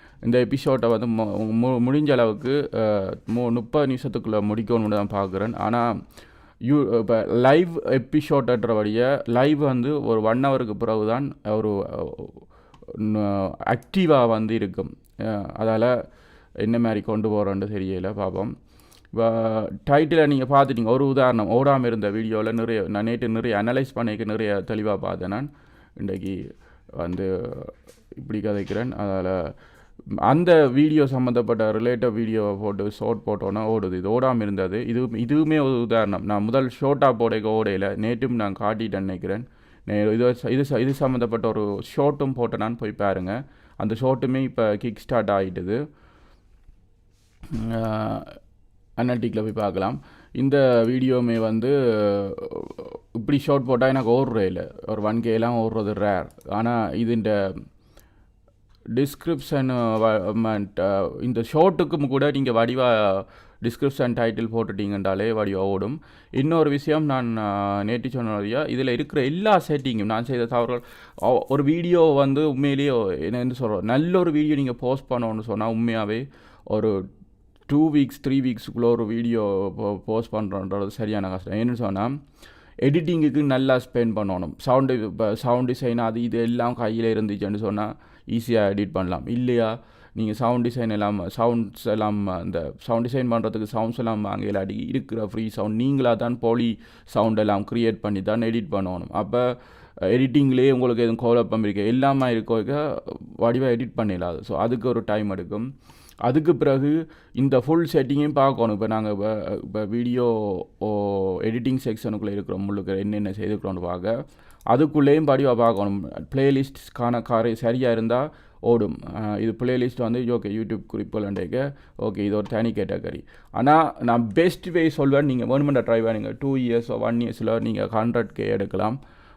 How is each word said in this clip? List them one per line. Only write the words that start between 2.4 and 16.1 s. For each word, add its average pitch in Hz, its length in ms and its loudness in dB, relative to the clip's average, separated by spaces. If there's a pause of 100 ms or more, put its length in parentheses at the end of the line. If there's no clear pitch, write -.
அ, 104 400 0 (200)
மு-, 120 160 0
முப்பது 135 420 0
நிமிஷத்துக்குள்ள 113 480 -2
முடிக்கணும்னு 107 640 0
தான் 98 220 -2
பார்க்குறேன். 98 280 -4
ஆனா, 113 400 0 (640)
யூ-, 120 400 2
இப்ப 113 300 2
லைவ் 147 480 4
எபிசோடுன்ற 123 960 0
வழியா 110 520 2
லைவ் 131 340 2
வந்து 139 440 0
ஒரு 110 200 2
ஒன் 117 220 2
ஹவருக்கு 131 260 0
பிறகு 110 360 -2
தான் 127 380 -2
ஒரு, 107 480 0
அ, - 220 -6 (840)
ந-, 101 540 0 (120)
ஆக்டிவா 139 640 4
வந்து 110 260 0
இருக்கும். 98 420 -4 (240)
அ, 107 260 -4 (120)
அதால 113 460 2 (480)